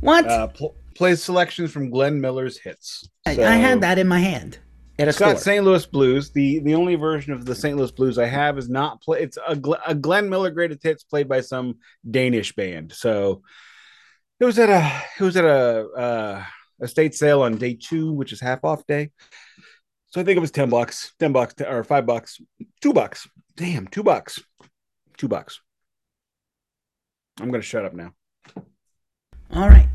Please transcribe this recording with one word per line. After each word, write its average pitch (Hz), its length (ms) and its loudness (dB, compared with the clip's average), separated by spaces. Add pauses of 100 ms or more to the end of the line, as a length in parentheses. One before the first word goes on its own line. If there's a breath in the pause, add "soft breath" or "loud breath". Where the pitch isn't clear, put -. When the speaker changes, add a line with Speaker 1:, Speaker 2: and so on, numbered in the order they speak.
Speaker 1:
What? 330 260 4
Speaker 2:
Uh, 113 220 0
pl-, - 280 -12 (180)
plays 180 300 2
selections 175 480 -2
from 135 180 -8
Glenn 139 300 -2
Miller's 131 380 -6
hits. - 500 -18 (180)
Speaker 1:
I, 156 80 -4
Speaker 2:
So - 100 0
Speaker 1:
I 220 120 6
had 247 240 4
that 180 180 2
in 185 100 2
my 180 100 2
hand 170 400 -4 (400)
at 147 100 2
a 151 40 2
Speaker 2:
Scott 156 260 2
Speaker 1:
store. - 20 -6 (140)
Speaker 2:
Saint 202 100 2
Louis 190 220 4
Blues. 139 440 0
The, 143 300 0
the 147 140 0
only 175 220 0
version 151 360 -4
of 123 140 -10
the 127 80 -6
Saint 143 240 -4
Louis 131 120 -2
Blues 127 280 -2
I 120 80 2
have 139 320 -2
is 123 100 -10
not 131 320 -4
play-, 160 220 -4
it's 139 160 -10 (100)
a 151 80 -4
Gl-, 143 300 -4
a 160 80 -2
Glenn 185 340 -2
Miller 190 220 -2
greatest 160 320 -6
hits 156 220 -4
played 143 240 -4
by 131 120 0
some 127 360 -8 (340 soft breath)
Danish 123 440 -2
band. 87 380 -10
So 101 480 -2 (960 soft breath)
it 240 60 2
was 233 140 2
at 220 100 6
a, 165 240 4 (260 loud breath)
it 190 60 0
was 185 140 0
at 170 80 4
a, 123 400 2 (100)
uh, 110 480 -4 (380 loud breath)
estate 151 320 0
sale 147 260 2
on 117 160 0
day 123 240 -6
two, 160 320 -6
which 139 220 -8
is 104 60 -18
half 127 240 -4
off 156 220 -4
day. 147 260 -4 (1000 soft breath)
So 175 100 -6
I 175 40 -4
think 190 120 2
it 175 40 2
was 160 100 -4
ten 139 180 -2
bucks, - 500 -4
ten 156 140 0
bucks, 123 300 0
or 120 220 -6
five 139 200 0
bucks, 117 340 -6 (440)
two 285 100 2
bucks. 127 340 -2 (280)
Damn, 160 320 -8
two 202 160 -8
bucks. 175 400 -2 (760)
Two 135 100 -6
bucks. - 320 -8 (1800)
I'm 120 100 -8
gonna 117 120 -6
shut 107 220 -8
up 90 100 -10
now. 85 180 -16 (1400)
Speaker 1:
All 196 140 4
right, - 260 12